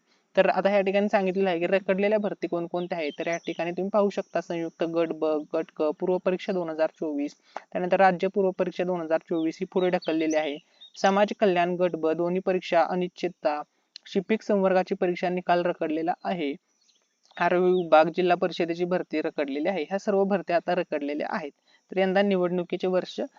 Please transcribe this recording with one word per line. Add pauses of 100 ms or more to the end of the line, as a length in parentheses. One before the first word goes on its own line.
(360)
तर
आता
या
ठिकाणी
सांगितलेलं
आहे
की
रखडलेल्या
भरती
कोणकोणत्या
आहेत.
तर
या
ठिकाणी
तुम्ही
पाहू
शकता,
संयुक्त
गट
ब,
गट (120)
क,
पूर्व
परीक्षा
दोन
हजार
चोवीस, (380)
त्यानंतर
राज्य
पूर्व
परीक्षा
दोन
हजार
चोवीस
ही
पुढे
ढकललेली
आहे. (400)
समाज
कल्याण
गट
ब,
दोन्ही
परीक्षा
अनिश्चितता, (440)
शिपिक
संवर्गाची
परीक्षा
निकाल
रखडलेला (100)
आहे, (800)
आरोग्य
विभाग, (120)
जिल्हा
परिषदेची
भरती
रखडलेली
आहे.
ह्या
सर्व
भरत्या
आता
रखडलेल्या
आहेत. (400)
तर
यंदा
निवडणुकीचे
वर्ष (180)